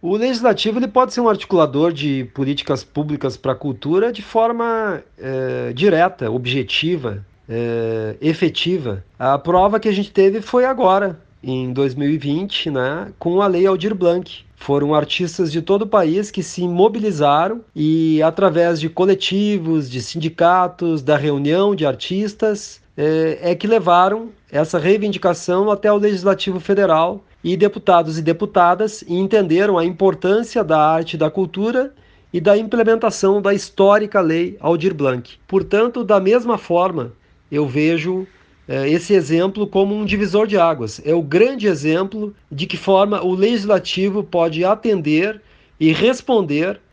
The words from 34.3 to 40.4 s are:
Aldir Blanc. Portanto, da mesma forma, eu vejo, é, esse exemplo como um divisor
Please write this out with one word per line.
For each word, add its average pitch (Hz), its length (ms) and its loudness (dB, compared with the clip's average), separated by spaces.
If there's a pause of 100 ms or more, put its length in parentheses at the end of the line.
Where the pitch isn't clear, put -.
Aldir 170 340 0
Blanc. 131 440 -4 (100)
Portanto, 220 560 0
da 196 160 4
mesma 220 380 2
forma, 170 560 -2 (360)
eu 147 160 -2
vejo, 160 640 -2 (400)
é, 135 220 -4
esse 165 240 0
exemplo 180 520 0
como 196 300 0
um 214 80 -4
divisor 208 440 0